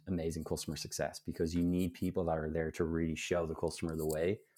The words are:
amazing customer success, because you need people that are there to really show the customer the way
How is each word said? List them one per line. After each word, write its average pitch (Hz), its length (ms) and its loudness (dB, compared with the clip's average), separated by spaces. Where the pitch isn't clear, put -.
amazing 82 360 0
customer 78 340 -4
success, - 480 -4
because 82 300 0
you 87 80 4
need 90 320 2
people 90 300 0
that 80 120 2
are 78 140 -2
there 80 200 0
to 87 120 0
really 82 320 2
show 85 320 0
the 78 80 -4
customer 80 400 -2
the 78 100 0
way 80 340 2